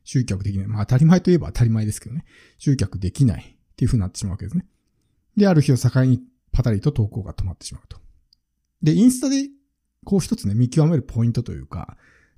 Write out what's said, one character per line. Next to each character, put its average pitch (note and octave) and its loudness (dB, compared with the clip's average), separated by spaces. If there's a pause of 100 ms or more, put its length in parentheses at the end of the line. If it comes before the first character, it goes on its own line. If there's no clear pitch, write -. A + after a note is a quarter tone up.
集 B2+ -2
客 G2 -6
で G2 -4
き G2 -6
な F#2+ -6
い。 - -10
ま G#2+ -4
あ、 G2 -2
当 - -14
た B2+ 4
り D#3 6
前 F3 6
と F3+ 2
い - 6
え E3+ 4
ば - -6
当 G#2 -10
た A#2+ 2
り A#2 2
前 A2 0
で G#2+ -2
す - -10
け - -18
ど A#2+ -12
ね、 E3 -10 (340)
集 C#3 0
客 - -4
で G#2+ -2
き - 0
な G2 2
い - -14
っ - -20
て - -2
い - 4
う - 0
風 A#2+ 2
に G#2 0
な F2+ -2
っ F2+ -10
て - -14
し - -6
ま G2+ -6
う - -6
わ G2+ -8
け - -12
で F#2 -10
す D#3 -6
ね。 F#3 -4 (680)
で、 G3+ 4
あ B2+ 4
る D3+ 6
日 C#3+ 2
を B2+ 4
境 B2+ 0
に B2+ 2 (300)
パ - 2
タ A#2 -2
リ G2 -2
と D3+ 0
投 G#2+ 0
稿 G2+ -10
が E2 -14
止 - -6
ま F#2 -6
っ - -14
て - -20
し - -16
ま - -20
う - -20
と。 - -20 (880)
で、 D#3 4
イ F3 2
ン B3 8
ス B3+ 0
タ C#4+ -2
で C#4 -2 (560)
こ G3+ -2
う - 2
一 - -4
つ - -6
ね、 G2+ -2
見 A#2+ 2
極 D3+ 2
め F3 2
る B2 -2
ポ - -4
イ A#2 2
ン A2+ 0
ト A#2 -4
と - -12
い C2+ -12
う C2+ -18
か、 - -14 (420)